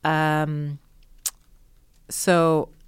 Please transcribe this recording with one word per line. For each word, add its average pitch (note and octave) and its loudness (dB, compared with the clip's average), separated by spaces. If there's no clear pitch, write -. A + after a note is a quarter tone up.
Um, D3+ -2
so E3 2